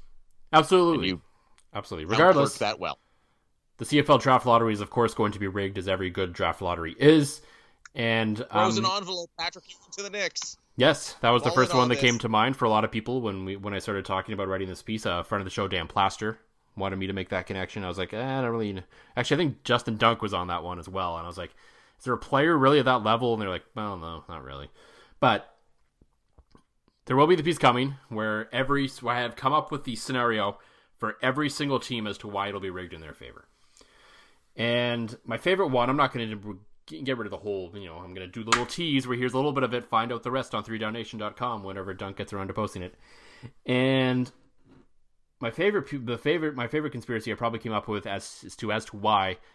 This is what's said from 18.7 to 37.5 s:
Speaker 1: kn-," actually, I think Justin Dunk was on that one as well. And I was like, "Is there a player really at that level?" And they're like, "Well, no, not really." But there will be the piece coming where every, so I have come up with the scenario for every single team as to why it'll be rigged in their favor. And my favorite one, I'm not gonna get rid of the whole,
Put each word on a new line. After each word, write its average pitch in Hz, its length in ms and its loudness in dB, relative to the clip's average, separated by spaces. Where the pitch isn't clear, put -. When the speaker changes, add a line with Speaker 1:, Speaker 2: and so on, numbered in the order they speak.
Speaker 1:
kn-," 92 120 -10
actually, 127 200 0
I - 100 4
think - 180 -4
Justin 120 340 0
Dunk 113 240 4
was 107 120 -2
on 90 140 -2
that 87 160 -4
one 87 160 -8
as 85 100 -14
well. 90 280 -2
And 85 80 -10
I - 20 -10
was 85 100 -12
like, 87 140 -10
"Is - 60 -20
there 127 80 0
a 113 40 2
player 151 400 4
really 139 220 6
at 123 60 4
that 123 180 4
level?" 117 300 2
And 110 80 -2
they're 98 80 -2
like, 90 160 -6
"Well, 104 220 -6
no, 82 320 -10
not 80 160 -12
really." 69 240 -14
But - 340 2
there 131 120 0
will 147 100 8
be 180 80 6
the 151 80 2
piece 160 140 0
coming 135 380 4
where 107 480 -4
every, 135 320 2
so 120 220 -6
I 123 100 0
have 120 160 -4
come 139 160 -2
up 151 200 2
with 147 120 -6
the 120 140 -6
scenario 113 640 0
for 107 240 -4
every 135 280 0
single 139 300 -2
team 113 280 -4
as 101 120 -6
to 110 100 -14
why 98 180 -2
it'll 101 140 -6
be 95 80 -6
rigged 90 240 -10
in 80 80 -14
their 78 120 -16
favor. - 320 -20
And 120 600 0
my 113 120 -4
favorite 185 300 2
one, 123 220 2
I'm 139 80 2
not 139 160 2
gonna 110 240 -4
get 135 300 -4
rid 110 80 -8
of 98 60 -10
the 98 60 -6
whole, 95 360 -6